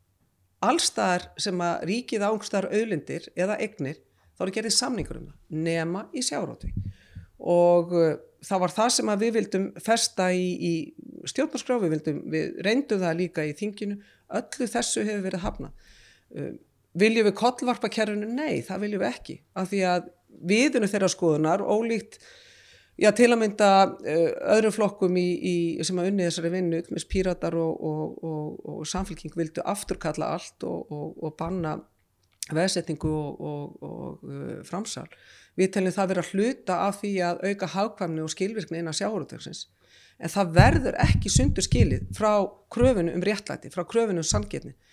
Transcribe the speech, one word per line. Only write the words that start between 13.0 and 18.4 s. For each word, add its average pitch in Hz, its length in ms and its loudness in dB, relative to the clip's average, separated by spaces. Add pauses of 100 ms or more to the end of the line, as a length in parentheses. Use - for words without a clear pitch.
það 165 160 0
líka 170 260 -2
í 151 120 -4
þinginu, 202 420 -6 (320)
öllu - 380 -4
þessu 233 360 -2
hefur 208 200 -2
verið 185 200 -4
hafnað. - 480 -10 (400)
Eh, - 220 -8 (420)
viljum 220 320 6
við 196 80 2
kollvarpa 247 560 0
kerfinu? 214 360 -2
Nei, 247 340 -2